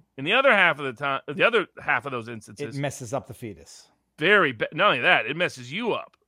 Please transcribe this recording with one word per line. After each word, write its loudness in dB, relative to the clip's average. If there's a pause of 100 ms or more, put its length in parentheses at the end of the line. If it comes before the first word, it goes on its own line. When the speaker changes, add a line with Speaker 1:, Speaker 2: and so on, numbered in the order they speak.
(180)
Speaker 1:
In -8
the 0
other 4
half 4
of -6
the -4
time, -4
the 0
other 2 (120)
half 0
of -8
those -6
instances -12
Speaker 2:
It -6
messes -6
up -6
the -16
fetus. -16 (300)
Speaker 1:
Very 4
ba-, -6
not 2
only 2
that, 4
it -6
messes -6
you -4
up. -8 (100)